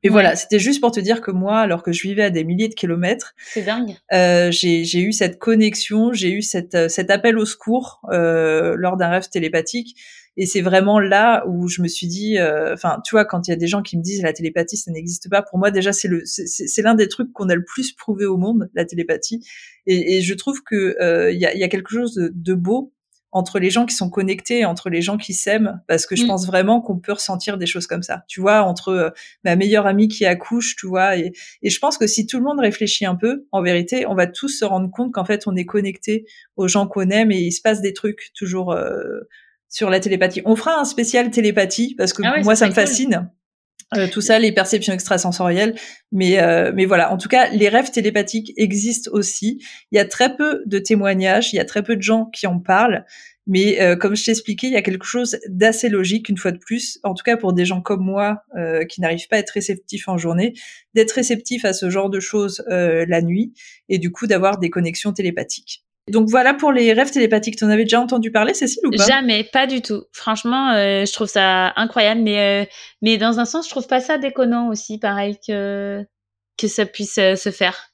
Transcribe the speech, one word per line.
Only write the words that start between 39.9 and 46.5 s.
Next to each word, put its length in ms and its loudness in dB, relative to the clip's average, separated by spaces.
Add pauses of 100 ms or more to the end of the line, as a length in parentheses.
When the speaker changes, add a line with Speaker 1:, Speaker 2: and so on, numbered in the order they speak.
Speaker 1:
télépathie. 440 0
On 120 4
fera 220 0
un 60 0
spécial 460 0
télépathie 680 0
parce 160 0
que 100 -6
Speaker 2:
Ah 120 2
ouais, 80 2
Speaker 1:
moi, 120 6
Speaker 2:
ça 120 6
Speaker 1:
ça 0 -
me 60 2
Speaker 2:
serait 100 4
cool. 80 2
Speaker 1:
fascine. 400 -2 (680)
Euh, 100 0
tout 140 -4
ça, 180 4
les 140 4
perceptions 400 0
extrasensorielles. 840 0 (380)
Mais, 280 4
euh, 340 4